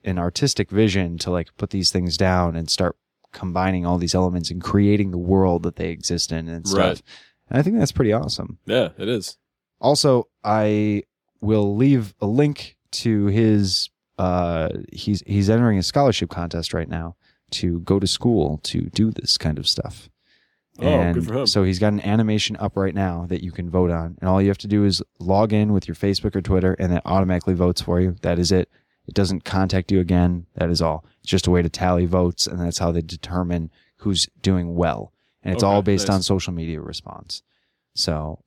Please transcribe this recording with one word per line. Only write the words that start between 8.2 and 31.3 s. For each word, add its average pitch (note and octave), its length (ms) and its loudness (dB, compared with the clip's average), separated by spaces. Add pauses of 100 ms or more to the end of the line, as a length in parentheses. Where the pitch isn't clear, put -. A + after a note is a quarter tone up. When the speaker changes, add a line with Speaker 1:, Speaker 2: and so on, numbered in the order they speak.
Speaker 2:
Yeah, G#2+ 300 0
it G2 120 -8
is. A2+ 280 -6 (440)
Speaker 1:
Also, C3+ 480 4 (160)
I G#2+ 580 2 (380)
will G#2 360 2
leave B2 440 2
a G#2+ 60 -2
link C#3 500 0 (160)
to G#2 340 0
his, G#2 640 2 (260)
uh, F2 520 0 (240)
he's, - 340 -4
he's G2+ 240 2
entering A2+ 260 4
a F2+ 60 2
scholarship B2+ 480 0
contest E2+ 420 -6
right E2 160 -4
now E2 280 -8 (340)
to E2+ 300 -2
go F#2+ 200 2
to G2 60 2
school D#2+ 580 0
to E2 260 -4
do A2 200 0
this - 260 -2
kind D#2 220 -2
of - 100 -4
stuff. - 400 -6 (720)
Speaker 2:
Oh, - 40 -10
good - 60 2 (280)
Speaker 1:
And E2 100 -2
Speaker 2:
for G#2+ 80 -6
him. C3 120 -2
Speaker 1:
so G#2 160 4
he's F#2 160 2
got G#2 140 2
an G2+ 80 -2
animation G#2+ 560 0
up G#2 200 -4
right F#2+ 180 0
now F2+ 340 -2
that F2 160 -4
you F2+ 80 -8
can F2 180 -8
vote F2+ 200 2
on. E2 300 -4
And F#2 80 0
all F#2 140 4
you G2 60 4
have G2 100 0
to - 80 -14
do G#2 180 2
is F#2+ 180 2 (180)
log G2 320 2
in G#2+ 200 2
with F#2 140 0
your E2 80 -8
Facebook G2 400 -2
or G2+ 80 -2
Twitter, F#2 360 2
and F2+ 160 0
it - 100 0
automatically F#2 500 0
votes F2+ 280 2
for F2 180 0
you. F#2 220 0
That E2+ 180 0
is F2 100 0
it. F#2 180 2 (380)
It - 80 -14
doesn't F#2+ 300 0
contact F#2+ 480 0
you F#2+ 80 4
again. F2 460 2 (100)
That E2 140 -2
is E2 120 0
all. D#2+ 220 -2 (160)
It's - 100 -12